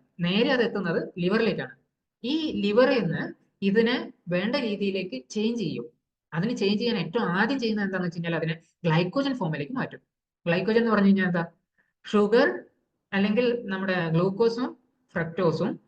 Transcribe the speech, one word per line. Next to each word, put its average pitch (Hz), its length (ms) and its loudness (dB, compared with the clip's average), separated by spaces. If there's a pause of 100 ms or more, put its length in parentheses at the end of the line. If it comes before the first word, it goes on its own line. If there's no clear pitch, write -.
(200)
നേരെ 208 320 2
അത് 240 100 2
എത്തുന്നത് 190 460 -2 (100)
ലിവറിലേക്കാണ്. 180 520 0 (540)
ഈ 302 360 -2
ലിവറിൽ 233 420 4
നിന്ന് - 300 -4 (300)
ഇതിനെ 226 500 2 (160)
വേണ്ട 196 280 -2
രീതിയിലേക്ക് 196 760 -4
ചേഞ്ച് 226 300 -2
ചെയ്യും. 135 260 -6 (480)
അതിന് 220 220 -2
ചേഞ്ച് 208 220 2
ചെയ്യാൻ 233 180 -2
ഏറ്റവും 190 280 -4
ആദ്യം 214 340 0
ചെയ്യുന്നത് 214 280 -2
എന്താണെന്ന് 180 220 -4
വെച്ച് 170 100 -10
കഴിഞ്ഞാൽ 165 160 -4
അതിനെ 160 240 -2 (260)
ഗ്ലൈക്കോജൻ 180 500 2
ഫോമിലേക്ക് 156 380 -4
മാറ്റും. 170 280 -6 (460)
ഗ്ലൈക്കോജൻ 190 320 2
എന്ന് 226 120 2
പറഞ്ഞു 202 160 4
കഴിഞ്ഞാൽ 190 200 6
എന്താ? 175 200 0 (680)
ഷുഗർ 233 480 4 (520)
അല്ലെങ്കിൽ 214 520 0
നമ്മുടെ 190 440 -2
ഗ്ലൂക്കോസും 226 680 0 (360)
ഫ്രക്ടോസും 165 760 -2